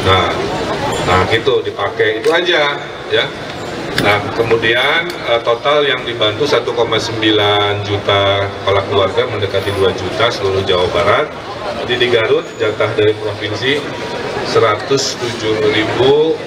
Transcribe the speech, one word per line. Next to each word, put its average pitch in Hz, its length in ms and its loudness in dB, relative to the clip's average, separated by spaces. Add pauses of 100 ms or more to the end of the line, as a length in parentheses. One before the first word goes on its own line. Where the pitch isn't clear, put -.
Nah, - 260 2 (760)
nah, 90 140 4 (100)
gitu, 113 320 2
dipakai, - 560 0
itu 151 80 2
aja, 165 480 2 (320)
ya. 113 160 2 (800)
Nah, 104 140 2 (180)
kemudian, 117 760 2
eh, 117 300 -2
total 139 480 2
yang 131 160 -2
dibantu 113 400 -2
satu 120 320 0
koma 110 240 0
sembilan 104 880 2
juta 101 580 0
kepala 98 380 -2
keluarga, 98 480 2
mendekati 98 420 -2
dua 98 220 2
juta 110 320 0
seluruh 98 400 0
Jawa 90 240 2
Barat. 113 340 2 (640)
Jadi, 123 60 0 (100)
di - 80 4
Garut, 117 320 4 (160)
jatah 110 320 0
dari 107 240 2
provinsi 104 640 -2 (640)
seratus 113 720 2
tujuh 110 560 0
ribu 135 640 2 (100)